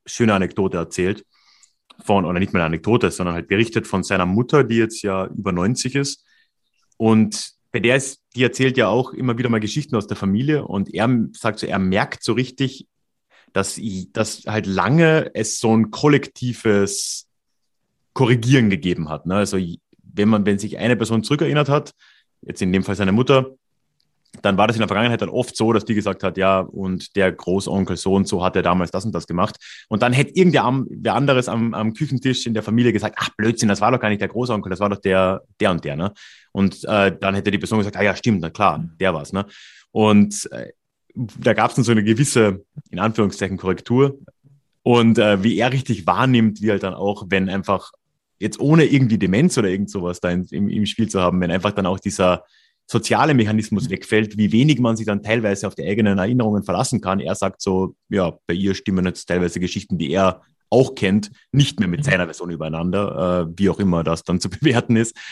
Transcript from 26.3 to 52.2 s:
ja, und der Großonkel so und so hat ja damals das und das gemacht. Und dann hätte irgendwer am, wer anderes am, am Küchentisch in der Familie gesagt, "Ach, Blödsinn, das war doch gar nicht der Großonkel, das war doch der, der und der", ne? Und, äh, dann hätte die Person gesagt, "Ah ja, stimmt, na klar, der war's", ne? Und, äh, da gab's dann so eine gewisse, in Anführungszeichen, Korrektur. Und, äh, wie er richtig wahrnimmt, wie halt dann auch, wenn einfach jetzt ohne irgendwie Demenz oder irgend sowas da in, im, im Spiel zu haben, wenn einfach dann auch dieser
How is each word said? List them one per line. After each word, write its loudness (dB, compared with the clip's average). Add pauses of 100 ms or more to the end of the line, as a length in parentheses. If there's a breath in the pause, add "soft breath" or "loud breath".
ja, 2
und -8
der 2
Großonkel -2
so 0
und 2
so -4
hat 0
ja 2
damals 0
das -8
und -6
das -6
gemacht. -2 (320 loud breath)
Und -2
dann 2
hätte 0
irgendwer 4
am, 0
wer -2
anderes 2
am, -2
am -2
Küchentisch -4
in -2
der -2
Familie 4
gesagt, -2
"Ach, -4
Blödsinn, 2
das 0
war 4
doch 2
gar 2
nicht -2
der -2
Großonkel, -4
das -6
war 2
doch -4
der, 2 (180)
der 2
und -2
der", -6
ne? -4 (360 loud breath)
Und, -2
äh, 2
dann -2
hätte -2
die 0
Person -2
gesagt, -2
"Ah -2
ja, 2
stimmt, 0
na -6
klar, 0 (160)
der 2
war's", -8
ne? -4 (440 loud breath)
Und, 2
äh, -12 (420)
da -2
gab's 0
dann 2
so 2
eine 4
gewisse, 2 (240)
in -10
Anführungszeichen, -2
Korrektur. 0 (640)
Und, 4
äh, 4
wie 2
er 2
richtig -4
wahrnimmt, 2
wie 0
halt -2
dann -4
auch, -4
wenn 0
einfach -4 (460)
jetzt -6
ohne 6
irgendwie 2
Demenz 2
oder 2
irgend -2
sowas -6
da -2
in, -2
im, -4
im -2
Spiel -2
zu 0
haben, 2
wenn 0
einfach 0
dann -2
auch -2
dieser 0 (460 soft breath)